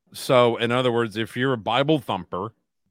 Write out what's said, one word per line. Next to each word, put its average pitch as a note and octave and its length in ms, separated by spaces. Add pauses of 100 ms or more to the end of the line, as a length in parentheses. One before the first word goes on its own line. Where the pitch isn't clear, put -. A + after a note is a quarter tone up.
(140)
So, A#2+ 440
in A#2 140
other B2+ 200
words, A#2 260
if A2 180
you're C3 180
a A#2+ 40
Bible B2+ 400
thumper, G2 560 (380)